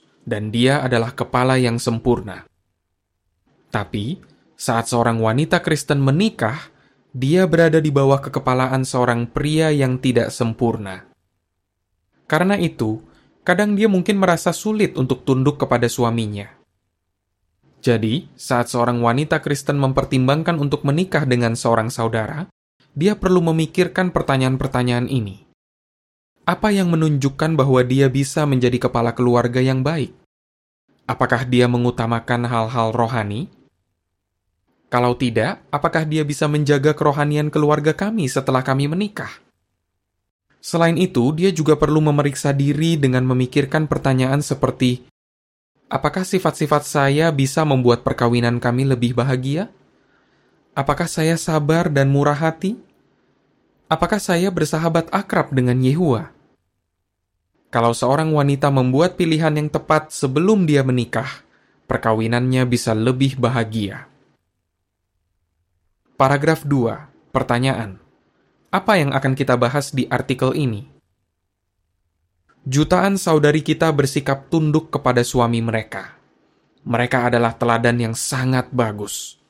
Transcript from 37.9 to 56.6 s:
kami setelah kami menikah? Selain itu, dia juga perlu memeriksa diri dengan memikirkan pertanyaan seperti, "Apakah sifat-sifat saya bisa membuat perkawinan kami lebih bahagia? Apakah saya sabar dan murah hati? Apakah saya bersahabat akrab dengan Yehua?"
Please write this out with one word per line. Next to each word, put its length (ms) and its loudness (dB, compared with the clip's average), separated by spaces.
kami 360 -2
setelah 320 0
kami 240 -2
menikah? 440 -6
Selain 360 0
itu, 360 2
dia 160 2
juga 280 2
perlu 240 2
memeriksa 520 0
diri 400 0
dengan 320 2
memikirkan 640 0
pertanyaan 560 0
seperti, 560 -2
"Apakah 320 -2
sifat-sifat 640 -2
saya 480 2
bisa 320 0
membuat 400 2
perkawinan 560 0
kami 240 0
lebih 320 0
bahagia? 560 -2
Apakah 320 -2
saya 320 0
sabar 480 0
dan 240 2
murah 240 2
hati? 400 -2
Apakah 320 0
saya 320 0
bersahabat 560 0
akrab 400 -2
dengan 320 2
Yehua?" 480 2